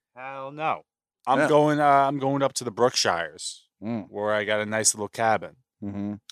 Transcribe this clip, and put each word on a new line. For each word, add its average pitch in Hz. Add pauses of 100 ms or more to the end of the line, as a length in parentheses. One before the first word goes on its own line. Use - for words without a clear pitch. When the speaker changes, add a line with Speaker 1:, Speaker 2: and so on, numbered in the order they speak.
(160)
Speaker 1:
Hell 135
no. 147 (420)
I'm 127
Speaker 2:
Yeah. 151
Speaker 1:
going, 151
uh, 151 (240)
I'm 143
going 139
up 135
to -
the 120
Brookshires, 92 (160)
Speaker 2:
Mm. 107
Speaker 1:
where 104
I 107
got 107
a 107
nice 107
little 104
cabin. 104 (240)
Speaker 2:
Mm-hmm. 101 (160)